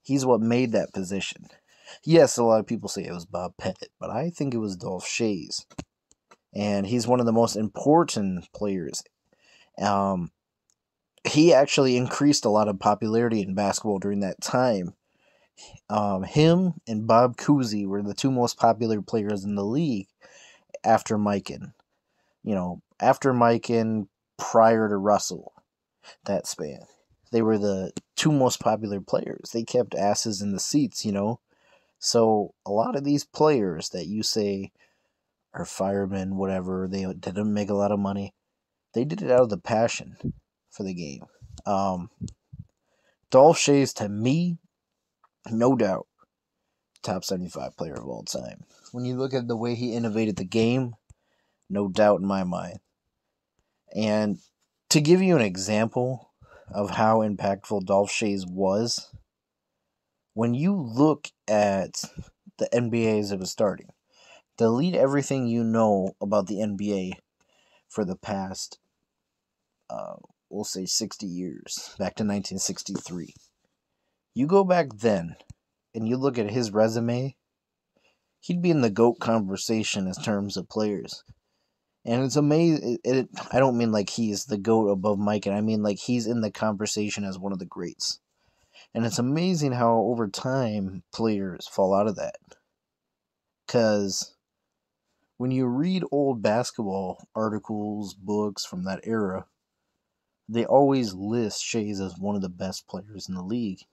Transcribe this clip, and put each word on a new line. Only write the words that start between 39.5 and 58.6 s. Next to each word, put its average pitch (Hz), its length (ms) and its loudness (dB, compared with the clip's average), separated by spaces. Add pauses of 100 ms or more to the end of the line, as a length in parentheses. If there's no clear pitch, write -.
passion 113 600 -2 (540)
for - 120 -10
the 95 100 -6
game. 78 320 -12 (400)
Um, 95 440 -2 (1200)
Dolph 143 280 8
Schayes, 143 380 4
to 104 140 -6
me, 151 480 0 (920)
no 120 260 4
doubt, 101 320 0 (960)
top 92 200 -4
seventy-five 85 540 -8
player 78 180 -8
of 58 120 -12
all 55 160 -10
time. 62 400 -10 (280)
When 123 140 -8
you 127 100 -4
look 131 180 -4
at 123 140 -2
the 120 100 -4
way 120 180 -2
he 117 180 -4
innovated 110 440 -2
the 95 80 -6
game, 120 500 2 (760)
no 101 180 -2
doubt 101 340 4
in 98 60 -2
my 98 160 0
mind. 87 360 -6 (1160)
And 107 440 0 (500)
to 156 120 6
give 175 200 6
you 185 140 6
an 131 60 6
example 107 880 -2 (380)
of 101 220 -4
how 110 280 4
impactful 101 640 -2
Dolph 101 240 2
Schayes 98 400 -4
was, 98 640 -2 (1200)